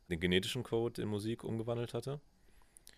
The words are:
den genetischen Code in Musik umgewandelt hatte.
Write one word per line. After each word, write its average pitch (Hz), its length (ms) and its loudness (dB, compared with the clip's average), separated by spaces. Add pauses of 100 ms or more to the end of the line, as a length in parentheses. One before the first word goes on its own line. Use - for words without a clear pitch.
den 85 100 0
genetischen 92 440 4
Code 117 400 0
in 104 40 -2
Musik 107 360 -2
umgewandelt 117 500 -2
hatte. 135 260 -4 (800)